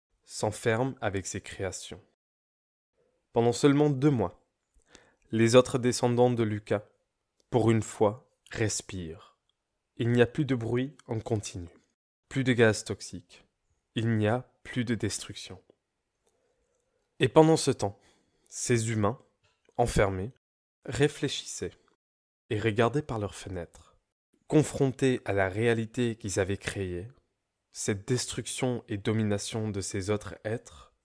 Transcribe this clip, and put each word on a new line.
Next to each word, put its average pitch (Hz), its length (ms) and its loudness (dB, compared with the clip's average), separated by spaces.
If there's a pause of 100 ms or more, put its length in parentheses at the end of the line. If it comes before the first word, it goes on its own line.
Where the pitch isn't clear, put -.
(260)
s'enferme 113 760 -2
avec 98 260 -4
ses - 160 -8
créations. - 600 -10 (1300)
Pendant 117 220 2
seulement 147 360 4
deux 139 200 2
mois, 107 340 -2 (880)
les 113 240 4
autres 127 240 6
descendants 123 500 2
de 117 140 0
Lucas, 104 400 -4 (680)
pour 113 220 4
une 113 100 4
fois, - 480 -2 (220)
respirent. 92 880 -6 (580)
Il 117 160 0
n'y 120 100 6
a 113 60 6
plus 147 180 -2
de 131 100 0
bruit 123 380 -2 (140)
en 113 120 -4
continu, 104 500 -6 (580)
plus 135 160 -2
de 127 100 2
gaz 110 300 4
toxiques. - 640 -14 (500)
Il 113 220 0
n'y 107 100 2
a 123 180 0 (180)
plus - 200 -6
de 117 120 0
destruction. 98 640 -8 (1600)
Et 131 80 2
pendant 160 260 8
ce 147 160 2
temps, 101 260 -2 (520)
ces 113 400 -2
humains, 110 300 0 (580)
enfermés, 104 540 2 (540)
réfléchissaient - 840 -4 (800)
et 107 100 -2
regardaient 117 440 2
par 120 160 -6
leurs 101 160 -6
fenêtres, - 600 -14 (520)
confrontés 135 760 2
à - 80 -4
la 98 160 2
réalité 113 680 -2
qu'ils 104 240 -4
avaient 98 180 0
créée, 92 500 -6 (640)
cette 101 360 -6
destruction 123 840 -4
et 107 80 -6
domination 107 720 -2
de 98 120 -6
ces 98 280 -6
autres 104 340 -4
êtres - 500 -10 (120)